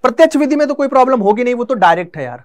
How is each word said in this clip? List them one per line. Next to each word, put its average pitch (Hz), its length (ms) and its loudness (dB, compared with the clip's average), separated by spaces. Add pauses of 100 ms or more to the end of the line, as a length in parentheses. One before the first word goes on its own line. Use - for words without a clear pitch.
प्रत्यक्ष 311 320 2
विधि 294 200 0
में 294 120 0
तो 285 60 -4
कोई 277 140 -2
प्रॉब्लम 262 320 2
होगी 208 240 0
नहीं, 247 120 -2
वो 240 80 -6
तो 240 100 -4
डायरेक्ट 175 440 0
है 147 60 -8
यार। 123 220 -12